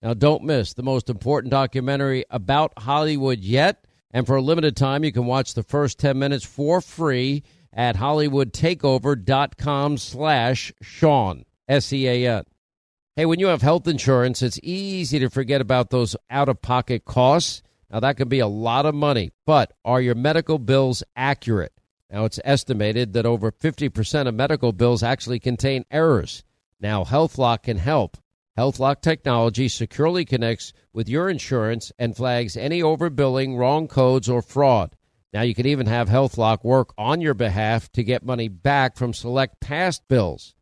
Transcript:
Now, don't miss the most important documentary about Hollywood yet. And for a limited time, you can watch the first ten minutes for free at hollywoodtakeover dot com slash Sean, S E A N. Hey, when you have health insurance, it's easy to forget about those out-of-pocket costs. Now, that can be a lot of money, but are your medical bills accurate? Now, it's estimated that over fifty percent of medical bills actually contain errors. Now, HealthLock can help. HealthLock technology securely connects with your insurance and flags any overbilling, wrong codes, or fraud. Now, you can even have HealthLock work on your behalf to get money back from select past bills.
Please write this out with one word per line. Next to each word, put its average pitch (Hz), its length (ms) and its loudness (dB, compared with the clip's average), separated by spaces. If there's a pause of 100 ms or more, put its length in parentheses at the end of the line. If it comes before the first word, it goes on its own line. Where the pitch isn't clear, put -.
Now, 113 120 -2
don't 147 300 2
miss 131 300 -2
the - 100 -12
most 131 260 -2
important 123 420 -2
documentary 135 760 -2
about 135 480 0
Hollywood 135 640 0
yet. 131 460 0 (260)
And 123 160 0
for 135 80 2
a 135 60 2
limited 156 340 2
time, 139 280 0
you 151 80 0
can 120 140 -2
watch 127 280 -2
the 113 100 -4
first 143 360 -2
ten 139 200 2
minutes 139 260 -2
for 156 360 0
free 139 640 -2 (300)
at 120 220 0
hollywoodtakeover 139 1300 0
dot 135 320 0
com 143 400 0
slash 127 760 0 (100)
Sean, 107 640 2 (220)
S 135 240 2
E 135 160 -2
A 123 300 0
N. 95 60 -6 (720)
Hey, 156 100 0
when 165 140 2
you 190 80 2
have 160 160 2
health 160 240 2
insurance, 127 560 2
it's 123 180 -4
easy 180 580 -4
to 131 100 0
forget 135 320 -2
about 127 280 0
those 123 260 0 (140)
out-of-pocket 127 720 -2
costs. 135 600 2 (260)
Now, 107 100 -4
that 131 180 0
can 135 120 -2
be 135 100 2
a 113 80 2
lot 117 380 -2
of 151 80 0
money, 143 380 0 (160)
but 143 260 4 (100)
are 123 160 2
your 123 160 0
medical 156 440 0
bills 131 440 2 (120)
accurate? 120 580 -2 (380)
Now, 107 140 -4
it's - 200 -6
estimated 113 680 0
that 113 120 0
over 113 260 0
fifty 147 380 -4
percent 127 400 -2
of 113 60 -6
medical 127 360 0
bills 117 320 2
actually 123 360 -2
contain 127 520 -2
errors. 147 520 0 (360)
Now, 101 240 -2
HealthLock 131 600 0
can 117 140 -2
help. 117 400 0 (400)
HealthLock 135 440 0
technology 123 680 0
securely 156 580 -2
connects 117 480 -4 (180)
with 113 160 -6
your 160 220 -2
insurance 117 680 -4
and 120 160 -4
flags 120 420 -4
any 151 240 -4
overbilling, 139 760 0
wrong 139 320 0
codes, 127 400 2
or 120 140 0
fraud. 123 540 2 (360)
Now, 104 100 -2
you 120 120 0
can 123 140 -2
even 139 180 0
have 113 240 0
HealthLock 113 540 2
work 123 340 2
on 131 240 0
your 151 140 0
behalf 107 560 -2
to 120 120 -2
get 120 220 -2
money 120 220 -4
back 131 480 0
from 120 180 -4
select 127 460 -4
past 170 480 -4
bills. 101 540 0